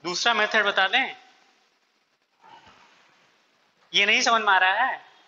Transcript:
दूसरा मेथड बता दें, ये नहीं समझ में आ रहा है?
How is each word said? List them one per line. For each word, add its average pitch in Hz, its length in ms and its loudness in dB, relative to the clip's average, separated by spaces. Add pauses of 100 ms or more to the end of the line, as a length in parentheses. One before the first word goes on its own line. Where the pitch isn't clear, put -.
दूसरा 180 300 -2
मेथड 214 320 0
बता 196 220 0
दें, 233 260 -2 (2750)
ये 196 140 2
नहीं 226 160 0
समझ 233 200 2
में 214 100 2
आ 190 60 4
रहा 190 260 2
है? 226 240 -8 (200)